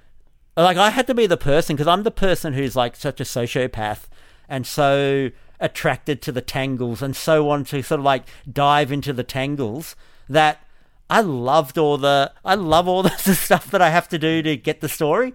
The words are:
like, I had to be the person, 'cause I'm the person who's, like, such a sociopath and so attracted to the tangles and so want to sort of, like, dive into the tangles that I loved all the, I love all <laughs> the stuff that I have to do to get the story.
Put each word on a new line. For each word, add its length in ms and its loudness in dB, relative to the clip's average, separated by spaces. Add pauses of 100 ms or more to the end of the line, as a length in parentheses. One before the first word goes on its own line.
(560)
like, 220 4
I 140 4
had 160 -2
to 60 0
be 140 2
the 100 2
person, 400 0
'cause 100 0
I'm 160 2
the 80 -2
person 420 0
who's, 220 -4
like, 200 0
such 240 -8
a 40 -6
sociopath 800 -6 (460)
and 160 -6
so 640 0 (300)
attracted 640 -4
to 80 -8
the 100 -6
tangles 600 -6
and 140 -6
so 280 2
want 240 0
to 140 -6
sort 180 -2
of, 60 -2
like, 180 0 (280)
dive 400 2
into 220 -4
the 100 -6
tangles 720 -6 (340)
that 340 2 (460)
I 120 4
loved 560 0
all 200 2
the, 340 2 (140)
I 100 2
love 320 2
all 160 2
<laughs> 240 0
the 80 6
stuff 360 0
that 100 4
I 80 6
have 200 2
to 100 -4
do 220 0
to 140 0
get 260 -4
the 80 -4
story. 460 0